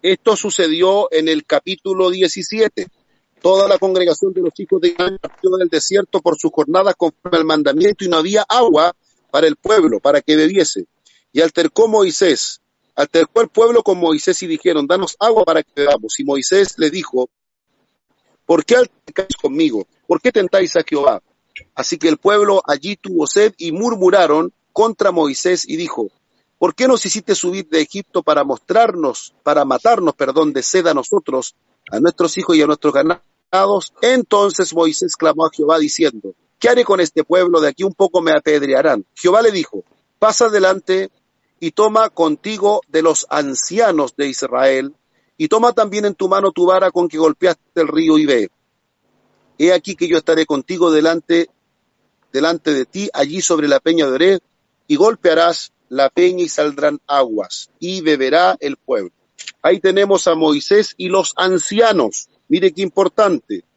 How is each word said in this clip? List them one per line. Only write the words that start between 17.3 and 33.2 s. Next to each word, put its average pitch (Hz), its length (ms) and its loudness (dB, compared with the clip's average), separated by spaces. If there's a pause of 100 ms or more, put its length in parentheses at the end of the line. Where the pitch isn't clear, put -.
"¿Por 165 180 2
qué 240 120 4
altercáis - 600 -2
conmigo? 131 500 -2 (200)
¿Por - 160 0
qué 247 100 0
tentáis 190 440 0
a 160 60 2
Jehová?". 139 400 0 (520)
Así 147 240 -6
que 170 100 0
el 156 100 0
pueblo 202 460 2
allí 147 320 -4
tuvo 175 300 -4
sed 208 320 2
y 165 140 -8
murmuraron 180 800 0 (200)
contra 196 400 0
Moisés 165 560 -2
y 160 80 -8
dijo, 139 320 -8 (500)
"¿Por - 160 0
qué 254 140 0
nos 247 180 2
hiciste 202 280 -4
subir 180 340 -6
de 156 140 0
Egipto 185 400 -6
para 147 200 0
mostrarnos, 175 1000 -2
para 147 220 0
matarnos, 165 500 0
perdón, 147 380 0
de 135 100 -4
sed 180 240 0
a 160 80 0
nosotros, 135 600 -4 (360)
a 110 100 -4
nuestros 165 380 0
hijos 170 180 0
y 151 60 4
a 147 40 2
nuestros 151 280 -2
ganados?". 185 960 -2 (100)